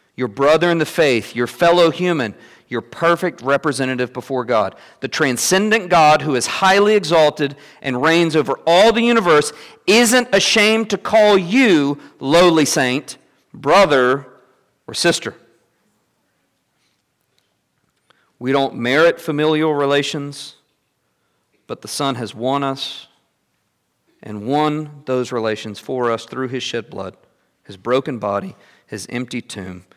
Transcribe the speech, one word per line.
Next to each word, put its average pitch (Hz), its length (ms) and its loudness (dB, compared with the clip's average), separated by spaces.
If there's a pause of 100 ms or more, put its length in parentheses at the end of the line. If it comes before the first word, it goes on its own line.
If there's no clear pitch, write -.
(160)
your 123 120 -4
brother 151 420 2
in 170 80 0
the 156 80 0
faith, 127 500 0
your 120 100 -2
fellow 170 440 4
human, 156 440 -4 (340)
your 117 120 -6
perfect 170 600 -2
representative 131 720 -2
before 127 320 -8
God. 107 280 0 (260)
The 131 80 -10
transcendent 185 840 -2
God 151 320 4
who 147 120 -2
is 120 120 -2
highly 202 480 2
exalted 156 600 2 (280)
and 127 200 -4
reigns 160 320 2
over 135 320 0
all 190 260 6
the 226 100 0
universe 180 500 2 (340)
isn't 240 480 2
ashamed 220 540 0
to 202 100 -4
call 208 380 4
you, 175 640 2 (180)
lowly 160 460 4
saint, 131 540 -2 (340)
brother 139 760 2 (600)
or - 80 -16
sister. - 400 -2 (3000)
We 127 140 -4
don't 139 240 0
merit 135 440 2
familial 156 540 -2
relations, 143 840 -4 (1080)
but - 160 -14
the 113 60 -18
Son 139 260 -6
has 117 200 -10
won 135 300 -4
us - 420 -10 (1160)
and 104 240 -12
won 147 580 -4
those 127 260 -4
relations 110 480 -6
for 123 320 -4
us 113 140 -6
through 131 240 -10
his 123 140 -8
shed 113 260 -8
blood, 95 300 -14 (460)
his 98 120 -18
broken 123 420 -4
body, 101 380 -6 (300)
his 95 240 -14
empty 120 320 -10
tomb. 92 420 -16 (120)